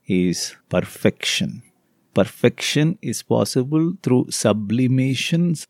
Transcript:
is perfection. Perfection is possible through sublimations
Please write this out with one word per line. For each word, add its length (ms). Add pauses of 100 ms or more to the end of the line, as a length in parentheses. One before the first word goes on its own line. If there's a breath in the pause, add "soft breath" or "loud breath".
is 500 (120)
perfection. 920 (520)
Perfection 840
is 220
possible 800
through 260
sublimations 1400